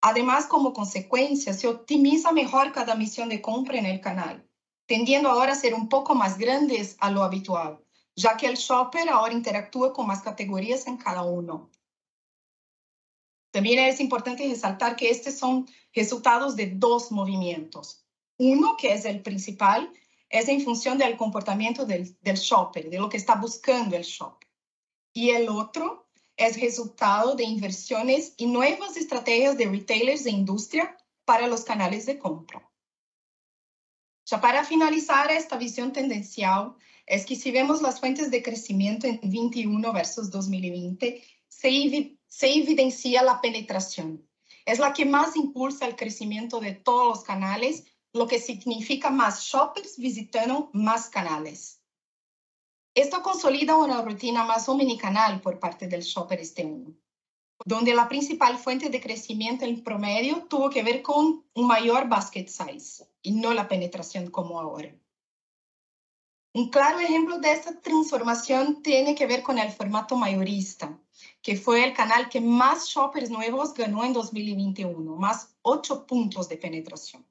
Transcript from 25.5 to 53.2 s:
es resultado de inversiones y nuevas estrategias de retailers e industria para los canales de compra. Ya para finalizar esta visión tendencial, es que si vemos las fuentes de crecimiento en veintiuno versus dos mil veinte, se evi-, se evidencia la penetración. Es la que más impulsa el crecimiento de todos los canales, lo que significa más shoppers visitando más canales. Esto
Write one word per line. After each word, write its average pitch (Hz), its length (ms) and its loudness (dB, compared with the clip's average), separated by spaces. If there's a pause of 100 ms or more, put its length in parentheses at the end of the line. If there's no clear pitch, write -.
es 226 240 2
resultado 226 760 0
de 254 80 -2
inversiones 226 960 -2
y 240 100 -2
nuevas 311 500 0
estrategias 262 600 2
de 233 100 2
retailers 233 600 0
e 233 40 0
industria 208 680 -2 (280)
para 233 240 4
los 233 160 -2
canales 208 420 -2
de 277 120 -4
compra. - 520 -10 (1600)
Ya 220 140 -2
para 254 240 6
finalizar 311 680 4
esta 320 240 -2
visión 240 360 -4
tendencial, 208 840 -2 (300)
es 190 200 0
que 262 80 -6
si 254 160 -6
vemos 277 320 2
las 247 160 -2
fuentes 269 320 -2
de 240 120 0
crecimiento 220 680 -2
en 226 120 -2
veintiuno 226 720 -2
versus 196 380 -4
dos 190 180 -4
mil 185 220 -4
veinte, 180 540 -6 (240)
se - 220 0
evi-, 285 580 0
se 277 260 2
evidencia 262 720 4
la 254 160 4
penetración. 190 840 -6 (400)
Es 233 140 0
la 277 140 2
que 285 140 0
más 294 280 2
impulsa 269 520 -2
el 233 100 -6
crecimiento 220 640 -6
de 202 140 -6
todos 240 340 2
los 220 160 -4
canales, 208 600 -4 (260)
lo 233 160 0
que 240 100 0
significa 247 720 -4
más 262 320 0
shoppers 302 560 -2
visitando 240 720 -4
más 214 360 0
canales. 156 720 -8 (1120)
Esto 285 280 2